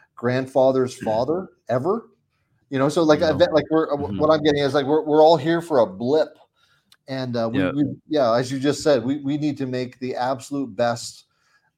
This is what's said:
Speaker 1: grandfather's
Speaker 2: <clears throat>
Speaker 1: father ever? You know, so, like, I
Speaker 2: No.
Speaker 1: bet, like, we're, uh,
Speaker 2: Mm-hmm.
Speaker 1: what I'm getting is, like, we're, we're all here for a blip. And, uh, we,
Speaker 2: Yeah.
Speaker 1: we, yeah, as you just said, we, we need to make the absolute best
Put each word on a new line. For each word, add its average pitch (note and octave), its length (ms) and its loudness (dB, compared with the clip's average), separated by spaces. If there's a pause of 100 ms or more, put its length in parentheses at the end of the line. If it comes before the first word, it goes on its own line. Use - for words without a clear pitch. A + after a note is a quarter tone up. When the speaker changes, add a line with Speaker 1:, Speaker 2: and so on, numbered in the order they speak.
(160)
Speaker 1:
grandfather's C3 800 0
Speaker 2:
<clears throat> B2 80 -14
Speaker 1:
father B2+ 440 -2 (200)
ever? D#3 400 -4 (600)
You C3+ 80 -4
know, C#3 100 2
so, E3+ 140 0
like, D#3 200 4
I D#3+ 80 2
Speaker 2:
No. C#3+ 80 0
Speaker 1:
bet, E3+ 140 4
like, D3 180 2
we're, D#3 220 0
uh, D3 40 -2
Speaker 2:
Mm-hmm. C#3+ 220 -6
Speaker 1:
what D#3 120 2
I'm D#3 120 4
getting D3 200 2
is, C3+ 120 0
like, C#3 120 0
we're, C3 180 0
we're D3+ 180 4
all E3 140 8
here E3 240 0
for D#3 200 0
a G#2+ 60 4
blip. A#2+ 520 -2 (680)
And, C3 280 -6
uh, A#2 160 -2
we, B2 60 -2
Speaker 2:
Yeah. F2+ 160 -2
Speaker 1:
we, C#3+ 100 0 (240)
yeah, C#3 260 2
as B2 180 -2
you C#3 80 -6
just C#3 220 -2
said, C3+ 220 2
we, C#3 140 -2
we C#3+ 180 -4
need D3 220 -4
to C3+ 80 -6
make B2+ 320 -8
the B2+ 160 -8
absolute B2+ 640 -6
best A#2+ 480 -4 (540)